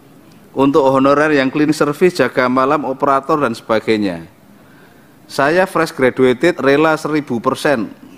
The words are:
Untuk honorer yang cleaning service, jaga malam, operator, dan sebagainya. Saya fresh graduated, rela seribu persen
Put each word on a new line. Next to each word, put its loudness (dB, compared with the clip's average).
Untuk 2
honorer 2
yang 0
cleaning 0
service, 0
jaga 0
malam, 0
operator, 0
dan -2
sebagainya. -2
Saya 0
fresh -4
graduated, 0
rela 2
seribu -4
persen -2